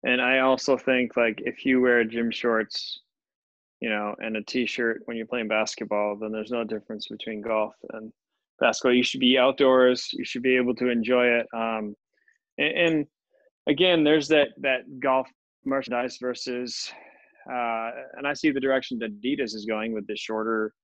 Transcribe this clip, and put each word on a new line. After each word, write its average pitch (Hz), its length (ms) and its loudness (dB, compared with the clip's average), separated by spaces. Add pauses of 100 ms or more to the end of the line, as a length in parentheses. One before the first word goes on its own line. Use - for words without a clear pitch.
and 127 180 0
I 127 180 2
also 131 380 2
think, 123 400 0
like, 113 280 0
if - 200 -6
you 131 160 4
wear 120 240 4
gym 117 260 -4
shorts, - 680 -4 (800)
you 120 80 -6
know, 104 300 -4
and 110 180 -6
a 104 60 -6
t-shirt 117 640 -2
when 117 120 -8
you're 113 100 -6
playing 117 220 -4
basketball, 104 680 -2
then 107 160 -8
there's 110 200 -8
no 117 120 -4
difference 107 440 -10
between 107 340 -10
golf 107 320 -2 (200)
and 110 180 -12 (480)
basketball. 123 360 4
You 123 80 4
should 135 160 -2
be 127 180 4
outdoors. 127 760 6
You - 100 -6
should 120 200 -8
be 127 120 4
able 123 200 2
to 123 140 -2
enjoy 120 380 2
it. 120 260 2
Um, 110 420 -4 (600)
and, 147 200 0
and 165 280 2 (640)
again, 165 360 4
there's 147 260 4
that, 147 200 4 (120)
that 131 200 0 (180)
golf 131 280 2 (380)
merchandise 127 540 -4
versus, 123 720 -6 (600)
uh, 117 380 -4 (280)
and 139 100 -8
I 147 60 -2
see 151 180 0
the 135 80 0
direction 131 400 0
that 107 220 -6
Adidas 127 340 -2
is 104 120 -10
going 110 260 -4
with 104 140 -8
the 107 80 -6
shorter 110 580 -4 (100)